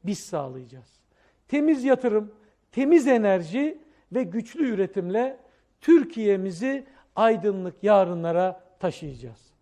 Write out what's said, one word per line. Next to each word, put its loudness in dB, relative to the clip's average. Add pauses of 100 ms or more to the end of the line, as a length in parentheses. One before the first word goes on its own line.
biz -6
sağlayacağız. -12 (480)
Temiz 0
yatırım, 0 (400)
temiz 4
enerji 0 (340)
ve -2
güçlü -4
üretimle -4 (440)
Türkiye'mizi 2 (300)
aydınlık 0
yarınlara 2 (140)
taşıyacağız. -10